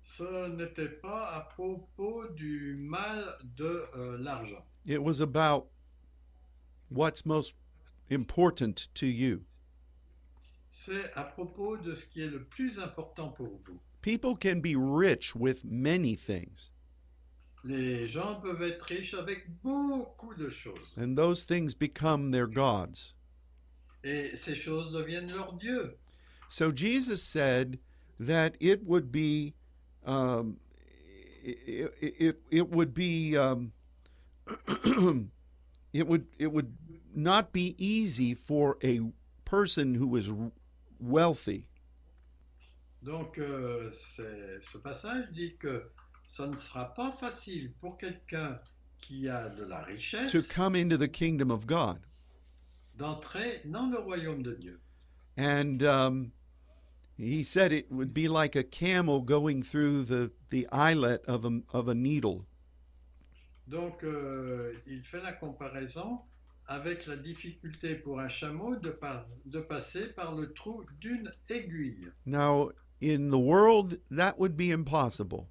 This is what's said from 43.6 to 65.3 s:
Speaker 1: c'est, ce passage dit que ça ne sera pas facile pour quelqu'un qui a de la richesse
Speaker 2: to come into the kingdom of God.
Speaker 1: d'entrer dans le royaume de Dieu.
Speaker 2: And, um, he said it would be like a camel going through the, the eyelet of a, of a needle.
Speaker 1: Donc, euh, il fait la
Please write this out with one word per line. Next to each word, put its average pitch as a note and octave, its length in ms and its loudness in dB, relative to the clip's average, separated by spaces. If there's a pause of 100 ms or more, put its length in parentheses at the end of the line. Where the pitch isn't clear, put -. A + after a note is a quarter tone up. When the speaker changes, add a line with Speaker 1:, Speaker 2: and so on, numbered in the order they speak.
Speaker 1:
c'est, G2+ 720 -12
ce - 160 -18
passage G#3 540 -8
dit E3+ 260 -8
que C3+ 260 -6 (440)
ça C#3+ 200 -8
ne C#3+ 80 -6
sera B2+ 380 -8
pas B3+ 180 -4
facile F3+ 720 -10
pour F3+ 160 -12
quelqu'un D#3+ 640 -8 (400)
qui C3+ 280 -8
a A#2 220 -4
de G2+ 160 -12
la F#2 180 -10
richesse G#3+ 480 -4
Speaker 2:
to D#3+ 100 6 (120)
come F#3 220 2
into E3+ 220 4
the C#3+ 120 2
kingdom D#3 420 2
of A2 160 -2
God. B2 320 2 (960)
Speaker 1:
d'entrer F#3 680 -6
dans A3 260 -2
le A#3+ 80 -2
royaume D#3+ 440 -4
de A#2+ 100 -6
Dieu. F2+ 260 -14 (580)
Speaker 2:
And, C#3+ 460 2
um, C3 480 4 (840)
he C3+ 260 -2
said F3+ 300 4
it - 180 -2
would C3 220 -4
be D#3 140 2
like D#3 280 4
a C3+ 80 4
camel E3+ 580 2
going C#3+ 420 2
through C#3+ 420 2
the, B2 260 0 (200)
the B2+ 200 0
eyelet C#3 540 4
of B2 200 -2
a, A#2 160 0 (120)
of A#2+ 160 0
a A#2 60 2
needle. A#2 500 0 (1200)
Speaker 1:
Donc, E3 360 -8
euh, C3 720 -4 (140)
il C3 160 -12
fait F3+ 200 -12
la F3+ 100 -8